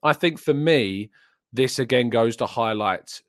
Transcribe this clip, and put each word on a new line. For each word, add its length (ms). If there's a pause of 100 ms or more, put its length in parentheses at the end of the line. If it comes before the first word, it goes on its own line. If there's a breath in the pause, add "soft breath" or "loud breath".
I 100
think 260
for 160
me, 560 (420 soft breath)
this 260
again 320
goes 260
to 100
highlight 840